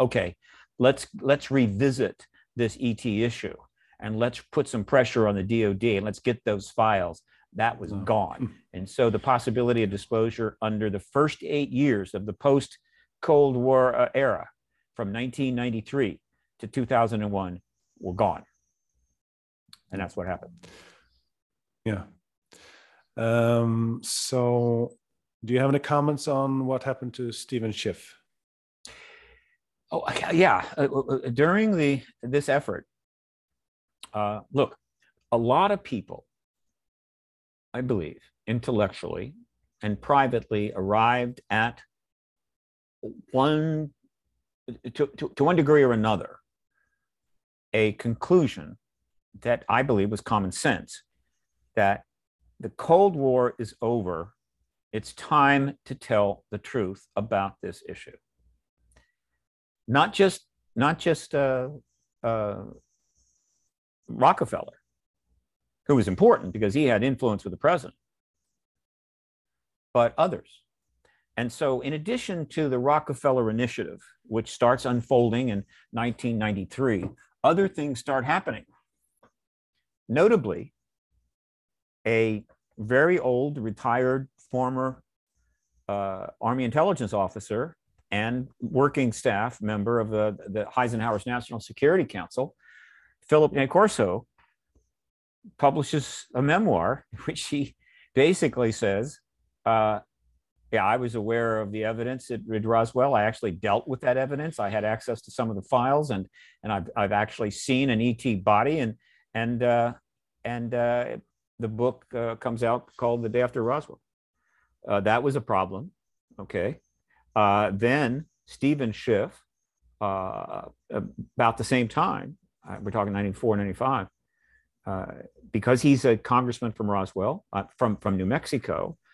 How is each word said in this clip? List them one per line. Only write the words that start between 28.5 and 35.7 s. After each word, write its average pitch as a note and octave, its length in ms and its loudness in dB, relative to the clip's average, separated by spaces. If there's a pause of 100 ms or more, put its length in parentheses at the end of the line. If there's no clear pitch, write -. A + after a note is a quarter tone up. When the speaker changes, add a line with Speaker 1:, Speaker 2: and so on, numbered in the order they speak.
Speaker 1:
Oh, E3 180 -4
okay, - 260 -2
yeah. D#3 300 6 (100)
Uh, C#3+ 160 2
uh, C#3 80 -2
uh, C3 300 -4
during F3+ 480 2
the, C#3+ 240 2 (220)
this C#3 260 -2
effort, C3+ 380 -2 (1300)
uh, G#2 260 -4 (120)
look, C3+ 240 0 (560)
a G2+ 60 2
lot C3+ 320 2